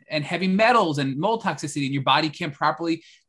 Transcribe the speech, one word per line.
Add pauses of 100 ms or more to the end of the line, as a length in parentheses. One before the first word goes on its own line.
and
heavy
metals
and
mold
toxicity,
and
your
body
can't
properly (240)